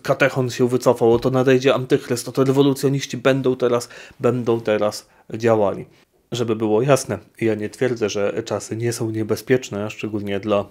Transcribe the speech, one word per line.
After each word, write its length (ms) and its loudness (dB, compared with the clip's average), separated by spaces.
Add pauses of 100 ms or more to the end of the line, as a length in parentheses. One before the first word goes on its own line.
katechon 460 0
się 180 0
wycofał, 460 4
oto 160 2
nadejdzie 440 4
antychryst, 560 -2
oto 140 0
rewolucjoniści 760 0
będą 380 2
teraz, 340 0 (300)
będą 420 0
teraz 480 -2 (240)
działali”. 520 0 (460)
Żeby 240 -2
było 260 0
jasne, 380 0 (220)
ja 140 0
nie 140 -6
twierdzę, 400 -2
że 340 -2
czasy 340 -6
nie 160 -2
są 160 -4
niebezpieczne, 800 -2
szczególnie 500 -6
dla, 320 0